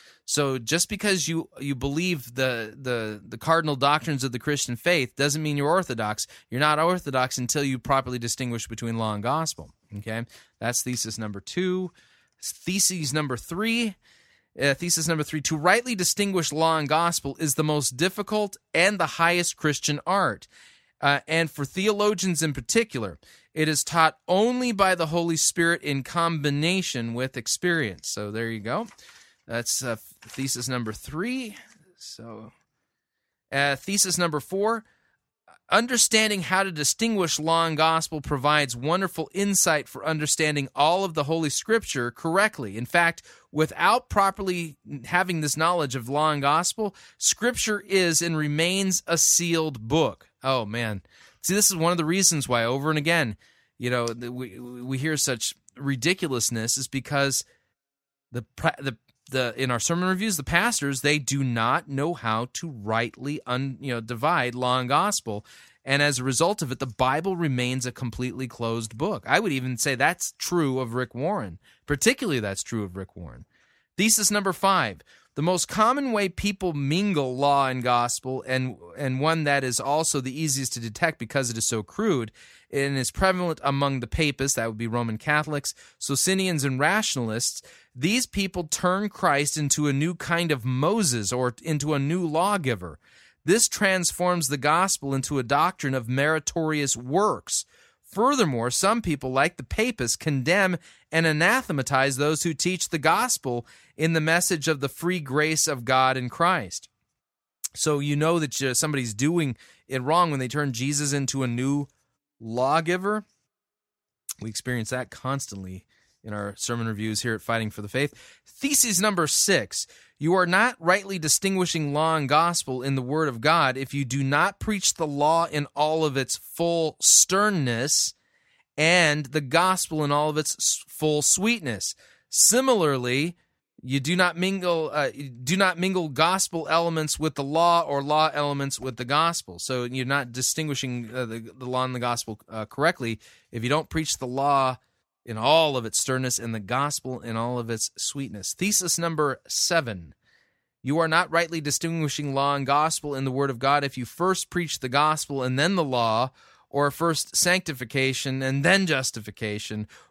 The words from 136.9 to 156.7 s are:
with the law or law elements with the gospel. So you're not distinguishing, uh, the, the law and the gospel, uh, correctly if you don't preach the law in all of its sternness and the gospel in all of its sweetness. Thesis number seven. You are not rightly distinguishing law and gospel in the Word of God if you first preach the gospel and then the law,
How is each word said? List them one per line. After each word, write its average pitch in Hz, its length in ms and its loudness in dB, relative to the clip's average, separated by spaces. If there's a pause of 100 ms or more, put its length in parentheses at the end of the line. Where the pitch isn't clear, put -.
with 151 160 -2
the 143 80 -2
law 170 380 4
or 143 200 -2
law 151 320 2
elements 143 460 -2
with 123 180 -8
the 127 80 -6
gospel. 143 540 0
So 127 240 -4
you're 123 240 -4
not 135 240 0
distinguishing, 131 800 -4
uh, 123 140 -4
the, 113 140 -8
the 123 260 -14
law 127 180 0
and 127 100 -4
the 123 40 -6
gospel, 117 400 -4 (100)
uh, 110 180 -8
correctly 135 520 -2 (320)
if 113 140 -6
you 120 40 0
don't 151 200 0
preach 160 300 -2
the 131 80 -6
law 135 520 2 (460)
in 113 120 -8
all 143 400 6
of 120 80 -2
its - 160 -2
sternness 131 380 0
and 117 160 -6
the 110 60 -6
gospel 127 600 -4
in 113 160 -6
all 123 220 -4
of 117 120 -6
its 113 260 -4
sweetness. 107 580 -8
Thesis 190 440 0
number 156 480 0
seven. 113 680 -2 (680)
You 139 160 0
are 165 100 4
not 165 220 2
rightly 165 300 0
distinguishing 147 760 -2
law 139 220 2
and 139 100 -2
gospel 147 480 0
in 135 100 -2
the 135 60 0
Word 139 200 0
of 123 80 -6
God 143 260 4
if 139 140 -6
you 123 60 -4
first 180 440 -2
preach 170 320 -4
the 131 80 -4
gospel 143 560 0
and 127 140 0
then 180 180 2
the 175 80 2
law, 120 460 2 (400)